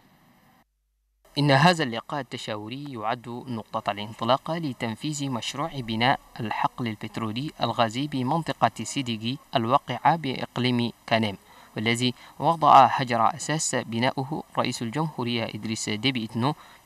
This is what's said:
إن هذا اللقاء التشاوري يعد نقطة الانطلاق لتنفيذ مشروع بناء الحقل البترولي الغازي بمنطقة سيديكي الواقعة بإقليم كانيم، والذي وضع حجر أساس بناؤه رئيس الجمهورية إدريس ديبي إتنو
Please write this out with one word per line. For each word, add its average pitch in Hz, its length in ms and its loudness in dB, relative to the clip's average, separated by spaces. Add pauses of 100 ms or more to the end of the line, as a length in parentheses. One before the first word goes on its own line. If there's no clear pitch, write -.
(1400)
إن 147 140 4
هذا 160 320 6
اللقاء 120 360 -6
التشاوري 123 720 -10
يعد 117 360 -4
نقطة 117 640 -6
الانطلاق 113 600 -2
لتنفيذ 143 760 -4
مشروع 135 440 -6
بناء 117 460 0 (200)
الحقل - 480 -4
البترولي 113 640 -6 (100)
الغازي 120 460 0
بمنطقة 135 760 0
سيديكي 120 540 -4 (180)
الواقعة 127 600 2
بإقليم 123 760 -2 (160)
كانيم، 110 300 0 (380)
والذي 117 380 0 (260)
وضع 143 480 8
حجر 117 480 2
أساس 147 400 -2
بناؤه 127 680 -2 (140)
رئيس 127 240 -2
الجمهورية 120 640 -4 (100)
إدريس 110 340 -6
ديبي 110 360 -2
إتنو 120 300 0 (300)